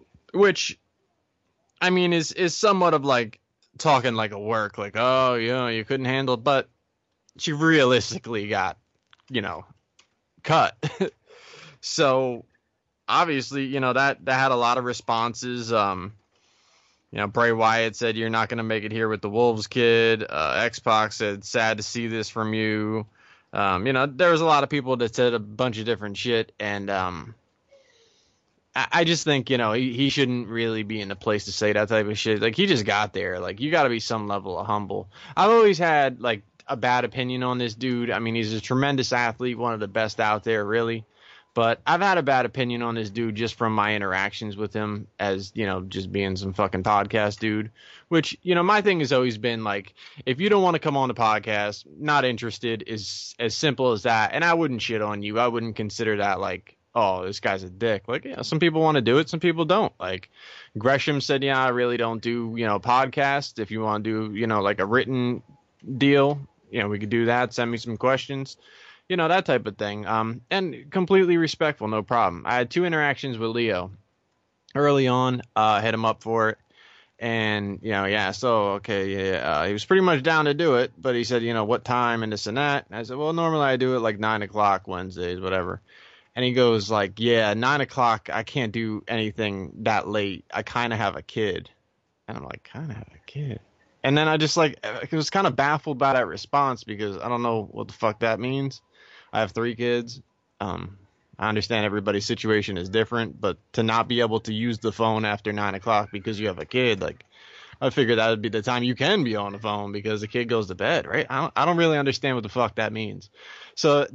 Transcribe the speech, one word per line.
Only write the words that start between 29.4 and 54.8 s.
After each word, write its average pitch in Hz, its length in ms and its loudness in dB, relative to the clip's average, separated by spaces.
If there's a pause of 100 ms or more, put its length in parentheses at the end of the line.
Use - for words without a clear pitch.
you 131 80 2
know, 110 160 2
he, 127 200 0
he 135 160 0
shouldn't 127 400 0
really 113 340 -2
be 107 180 -6
in 98 120 -8
a 98 40 -8
place 104 280 0
to 101 80 -10
say 104 200 2
that 104 160 2
type 107 200 2
of 104 100 -4
shit. 110 240 0
Like, 113 140 0
he 196 100 2
just 131 180 2
got 104 280 0
there. 92 260 -4
Like, 92 220 -8
you 147 100 -4
gotta 156 180 4
be 117 120 0
some 110 260 -4
level 98 320 -4
of 101 80 -6
humble. 101 420 -4 (280)
I've 190 140 6
always 214 280 6
had, 143 420 2
like, 110 220 -2 (240)
a 135 100 -4
bad 123 280 2
opinion 127 400 -4
on 127 120 0
this 120 180 -4
dude. 120 360 -2
I 98 80 0
mean, 113 160 -2
he's 110 180 -2
a 110 80 -4
tremendous 131 520 0
athlete, 123 440 -2
one 117 180 -2
of 104 60 -6
the 104 60 -2
best 107 320 -2
out 107 240 2
there, 110 220 0
really. 113 400 -2 (500)
But 117 300 2
I've 170 180 2
had 190 160 4
a 160 40 2
bad 127 240 2
opinion 120 360 -4
on 117 120 -2
this 110 160 -4
dude 113 240 -4
just 110 220 -4
from 110 180 0
my 107 220 2
interactions 98 600 -4
with 104 160 -6
him 104 360 -6 (100)
as, 98 380 -4
you 110 100 -2
know, 92 140 -2
just 92 320 -8
being 98 240 -2
some 95 160 -6
fucking 92 320 -2
podcast 104 560 2
dude. 107 320 -4 (340)
Which, 165 360 0
you 180 120 0
know, 175 80 4
my 208 180 4
thing 185 200 2
has 143 120 0
always 127 260 2
been, 113 260 -4
like, 101 280 -4 (320)
if 131 160 -2
you 202 100 0
don't 202 120 4
wanna 170 160 4
come 147 180 -2
on 131 120 2
the 117 60 -4
podcast, 107 720 0 (140)
not 147 260 2
interested, 113 640 -4
is - 540 -10
as 113 160 -2
simple 135 340 2
as 107 140 -2
that. 113 300 2
And 160 100 0
I 170 100 4
wouldn't 139 280 0